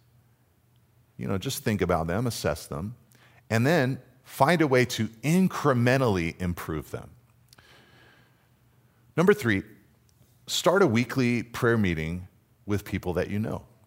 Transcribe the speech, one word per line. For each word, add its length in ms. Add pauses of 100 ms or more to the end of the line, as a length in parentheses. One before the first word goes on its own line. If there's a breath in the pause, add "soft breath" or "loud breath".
(1160)
You 120
know, 100
just 260
think 160
about 260
them, 200
assess 400
them, 280 (540 soft breath)
and 180
then 340 (280)
find 320
a 60
way 180
to 240 (140)
incrementally 1200
improve 500
them. 180 (2000 soft breath)
Number 160
three, 300 (840)
start 360
a 40
weekly 560
prayer 360
meeting 500 (380)
with 180
people 300
that 160
you 80
know. 240 (240)